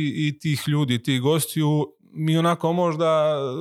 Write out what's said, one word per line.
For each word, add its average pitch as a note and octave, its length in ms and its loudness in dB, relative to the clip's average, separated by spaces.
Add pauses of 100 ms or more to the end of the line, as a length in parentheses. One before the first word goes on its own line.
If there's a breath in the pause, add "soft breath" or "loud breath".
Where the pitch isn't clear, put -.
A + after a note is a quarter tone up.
(280)
i D3 120 -4
tih D3 280 -2
ljudi, C#3+ 360 0
tih C3 180 0
gostiju, D3+ 800 0
mi D#3+ 360 -2
onako E3+ 360 2
možda D#3+ 640 2 (240)